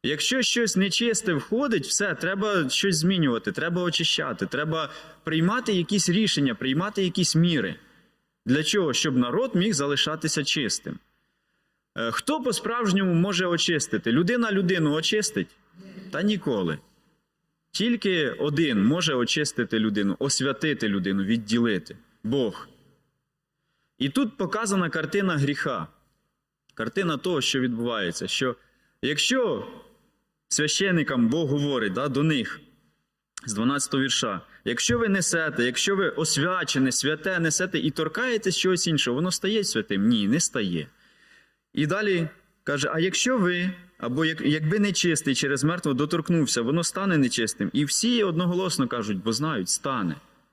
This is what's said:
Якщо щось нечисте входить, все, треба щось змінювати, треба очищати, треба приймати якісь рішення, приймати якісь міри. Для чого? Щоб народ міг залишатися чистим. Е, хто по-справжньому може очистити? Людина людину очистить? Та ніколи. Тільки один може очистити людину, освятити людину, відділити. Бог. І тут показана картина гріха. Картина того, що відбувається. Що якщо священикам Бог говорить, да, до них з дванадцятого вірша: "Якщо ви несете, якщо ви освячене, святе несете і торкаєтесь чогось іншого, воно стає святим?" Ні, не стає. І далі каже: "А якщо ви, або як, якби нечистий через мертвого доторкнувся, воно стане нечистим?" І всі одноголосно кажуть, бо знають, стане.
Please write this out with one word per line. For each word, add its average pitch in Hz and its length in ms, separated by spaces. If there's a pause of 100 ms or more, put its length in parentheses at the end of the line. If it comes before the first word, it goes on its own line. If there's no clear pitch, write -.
Якщо 156 400
щось - 340
нечисте 196 580
входить, 220 520
все, 196 280
треба 190 540
щось 190 280
змінювати, 156 560
треба 170 300
очищати, 160 640
треба 156 440 (340)
приймати 190 480
якісь 185 360
рішення, 165 460
приймати 170 500
якісь 175 320
міри. 143 400 (680)
Для 135 180
чого? 170 280
Щоб 131 240
народ 143 380
міг 196 180
залишатися 147 720
чистим. - 540 (960)
Е, 113 140
хто 277 320
по-справжньому 202 720
може 180 320
очистити? 156 680
Людина 220 400
людину 180 400
очистить? 165 640 (540)
Та 151 120
ніколи. 117 560 (920)
Тільки 190 580
один 143 540
може 156 300
очистити 120 640
людину, 101 400
освятити 135 680
людину, 98 360
відділити. 110 720 (280)
Бог. 113 440 (1300)
І 135 100
тут 233 280
показана 196 540
картина 170 460
гріха. 139 500 (880)
Картина 156 420
того, 170 240
що 135 200
відбувається. 113 640
Що 123 300 (460)
якщо 151 680 (800)
священикам 151 800
Бог 151 200
говорить, 135 440
да, 131 160
до 135 140
них 147 380 (840)
з 113 80
дванадцятого 131 480
вірша: 113 380 (240)
"Якщо 170 340
ви 226 100
несете, 165 560
якщо 156 320
ви 185 120
освячене, 151 840
святе 156 460
несете 170 400
і 143 120
торкаєтесь 202 680
чогось 180 300
іншого, 143 280
воно 139 160
стає 202 340
святим?" 104 440
Ні, 107 200
не 139 120
стає. 87 460 (840)
І 151 140
далі 185 420 (360)
каже: 143 280
"А 160 80
якщо 214 380
ви, 180 320 (280)
або 127 260
як, 160 160
якби 156 380
нечистий 175 560
через 135 300
мертвого 160 300
доторкнувся, 151 680
воно 156 220
стане 196 340
нечистим?" 113 540
І 147 120
всі 226 400
одноголосно 175 640
кажуть, 104 340
бо 113 100
знають, 107 360
стане. 104 480 (360)